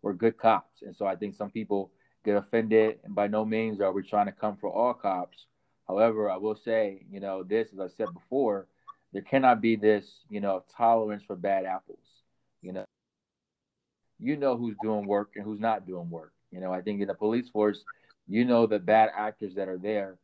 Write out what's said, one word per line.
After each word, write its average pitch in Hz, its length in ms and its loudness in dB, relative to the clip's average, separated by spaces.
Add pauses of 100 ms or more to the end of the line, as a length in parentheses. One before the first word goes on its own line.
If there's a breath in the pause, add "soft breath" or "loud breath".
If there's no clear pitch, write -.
were 101 100 -4
good 110 240 0
cops. - 440 2
And 101 140 -16
so 101 100 -4
I 95 100 0
think 98 200 -8
some 101 140 -8
people 98 420 -4 (340)
get 104 100 2
offended, 110 680 2
and 104 120 -10
by 101 120 2
no 107 180 0
means 110 360 -2
are 95 100 2
we 95 120 -4
trying 104 240 0
to 95 40 -6
come 104 260 -6
for 101 120 -6
all 117 240 0
cops. 92 520 -6 (420)
However, 107 440 2
I 92 60 -2
will 107 180 -2
say, 107 560 -2
you 98 80 -12
know, 95 240 -6
this, 107 300 -2
as 95 60 -14
I 92 80 -6
said - 260 -6
before, 113 540 -2 (460 loud breath)
there 98 80 -6
cannot 127 400 4
be 113 140 4
this, 104 340 4 (200)
you 104 100 -6
know, 98 240 -2 (120)
tolerance 110 480 2
for 101 120 -8
bad 95 300 -2
apples. 92 340 -8 (600)
You 90 120 -12
know, 95 120 -10 (1300)
you 139 180 -4
know 139 180 0
who's 117 260 -4
doing 107 240 -2
work 104 300 0
and 104 80 -10
who's 107 160 -8
not 107 260 -2
doing 87 240 -8
work. 82 240 -12 (180)
You 90 100 -12
know, 92 100 -4
I 92 100 -4
think 101 200 -4
in 101 60 -2
the - 60 -4
police 113 360 -2
force, 104 340 0 (440 loud breath)
you 110 180 2
know, 117 220 6
the 107 120 2
bad 107 360 6
actors 104 400 -6
that 98 120 -4
are 92 100 -6
there 98 460 -4